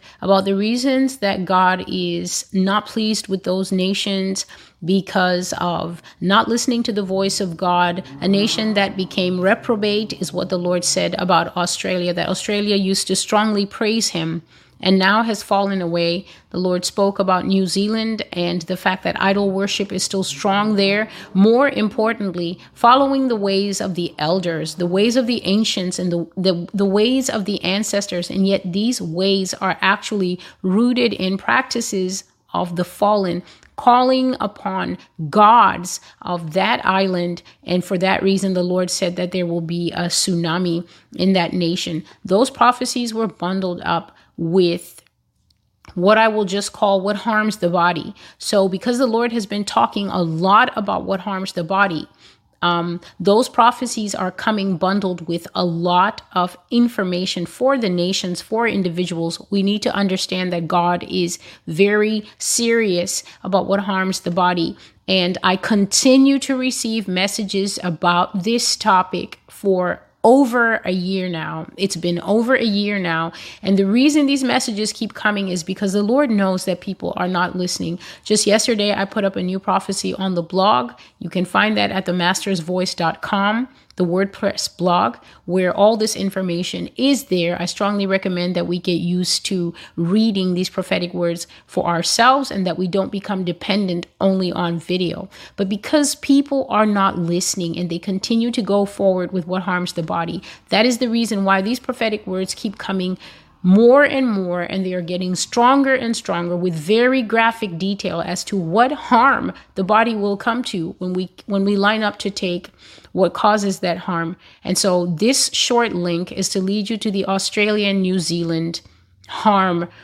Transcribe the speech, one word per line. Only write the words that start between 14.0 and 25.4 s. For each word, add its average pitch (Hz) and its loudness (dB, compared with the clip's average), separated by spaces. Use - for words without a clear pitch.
him 160 -4
and 190 4
now 202 2
has 226 -4
fallen 196 0
away. 170 -2
The - -6
Lord 180 -2
spoke 196 0
about 190 0
New 190 2
Zealand 214 -2
and 175 -2
the 185 -4
fact 185 -2
that 175 -2
idol 196 2
worship 196 -4
is 190 -4
still 190 -2
strong 208 0
there. 202 0
More 226 6
importantly, 202 -2
following 269 4
the 233 0
ways 196 0
of 180 -4
the 175 -4
elders, 165 -2
the 180 -4
ways 202 2
of 262 2
the 233 -2